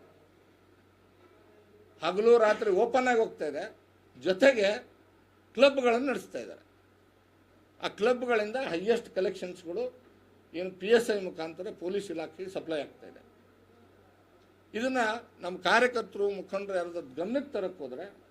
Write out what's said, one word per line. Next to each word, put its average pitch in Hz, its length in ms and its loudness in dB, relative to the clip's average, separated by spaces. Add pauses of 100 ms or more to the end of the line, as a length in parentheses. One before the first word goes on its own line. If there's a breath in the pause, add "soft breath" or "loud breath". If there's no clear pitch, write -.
(2000)
ಹಗಲು 214 340 6
ರಾತ್ರಿ 214 340 4
ಓಪನ್ 240 360 2
ಆಗಿ 240 120 4
ಹೋಗ್ತಾ - 280 -2
ಇದೆ, 156 280 -8 (460)
ಜೊತೆಗೆ 208 680 4 (680)
ಕ್ಲಬ್‌ಗಳನ್ನು 262 540 4
ನಡೆಸ್ತಾ 220 320 -6
ಇದ್ದಾರೆ. 95 220 -14 (1200)
ಆ 180 60 -6
ಕ್ಲಬ್‌ಗಳಿಂದ 233 680 0
ಹೈಯೆಸ್ಟ್ 226 600 -2
ಕಲೆಕ್ಷನ್ಸ್‌ಗಳು 185 800 -6 (560)
ಏನು 185 180 -6
ಪಿ 185 160 -10
ಎಸ್ 226 240 4
ಐ 202 100 -2
ಮುಖಾಂತರ 165 460 -10 (120)
ಪೊಲೀಸ್ 190 320 -6
ಇಲಾಖೆಗೆ 160 380 -10
ಸಪ್ಲೈ 156 320 -6
ಆಗ್ತಾ - 260 -14
ಇದೆ. - 160 -20 (1500)
ಇದನ್ನ 262 240 -2 (420)
ನಮ್ಮ 180 180 -8
ಕಾರ್ಯಕರ್ತರು, 214 720 2
ಮುಖಂಡರು 196 480 -6
ಯಾರಾದ್ರೂ 170 380 -6
ಗಮನಕ್ಕೆ 226 380 -4
ತರಕ್ಕೆ 185 300 -6
ಹೋದ್ರೆ 131 220 -12 (240)